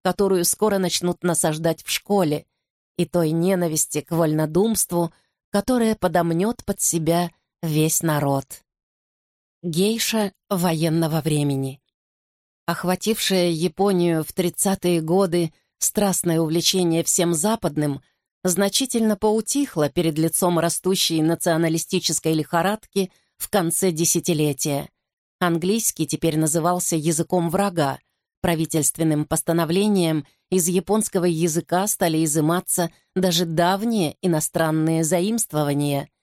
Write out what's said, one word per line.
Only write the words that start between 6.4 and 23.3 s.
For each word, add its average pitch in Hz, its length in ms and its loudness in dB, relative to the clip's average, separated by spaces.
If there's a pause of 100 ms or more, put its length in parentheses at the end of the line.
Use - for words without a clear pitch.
под - 160 -4
себя 170 500 0 (300)
весь 156 400 0
народ. 143 440 0 (1160)
Гейша 202 680 0 (180)
военного 165 720 0
времени. 139 600 -2 (840)
Охватившее 180 840 0
Японию 175 720 2
в - 100 -10
тридцатые 175 680 0
годы 170 520 0 (260)
страстное 180 600 0
увлечение 165 640 0
всем 170 300 0
западным 151 680 -2 (420)
значительно 202 760 0
поутихло 214 720 0
перед 160 280 0
лицом 165 420 0
растущей 170 640 0
националистической 165 1120 0
лихорадки 185 800 -2 (260)